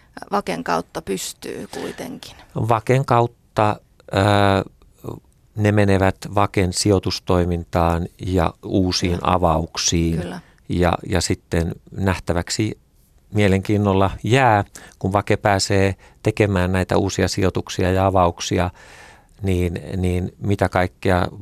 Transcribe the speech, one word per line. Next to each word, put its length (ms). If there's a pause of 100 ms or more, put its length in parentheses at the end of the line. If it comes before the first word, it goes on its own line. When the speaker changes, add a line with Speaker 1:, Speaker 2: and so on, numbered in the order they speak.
(320)
Speaker 1:
Vaken 320
kautta 380
pystyy 680
kuitenkin. 680 (200)
Speaker 2:
Vaken 500
kautta, 760 (340)
ö, 40 (1400)
ne 160
menevät 460 (180)
Vaken 380
sijoitustoimintaan 1300 (180)
ja 280 (120)
uusiin 540
Speaker 1:
Kyllä. 140
Speaker 2:
avauksiin. 880
Speaker 1:
Kyllä. 180 (300)
Speaker 2:
Ja, 240 (160)
ja 120
sitten 540 (160)
nähtäväksi 880 (560)
mielenkiinnolla 800 (120)
jää, 400 (360)
kun 140
Vake 240
pääsee 580 (280)
tekemään 480
näitä 260
uusia 300
sijoituksia 640
ja 140
avauksia, 640 (720)
niin, 400 (160)
niin 420
mitä 300
kaikkea 580 (140)